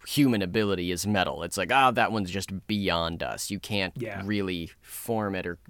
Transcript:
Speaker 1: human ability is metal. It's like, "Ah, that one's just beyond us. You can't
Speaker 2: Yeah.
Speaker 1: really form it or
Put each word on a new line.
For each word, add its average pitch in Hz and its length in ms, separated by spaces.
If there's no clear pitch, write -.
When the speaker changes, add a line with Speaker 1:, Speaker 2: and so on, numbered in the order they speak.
Speaker 1:
human 123 360
ability 92 480
is 90 160
metal. 85 380
It's 87 120
like, 92 160
"Ah, 131 200
that 107 180
one's 101 220
just 95 340
beyond 85 560
us. 60 260
You 101 120
can't 98 360
Speaker 2:
Yeah. 101 280
Speaker 1:
really 95 560
form 107 560
it 90 100
or 87 120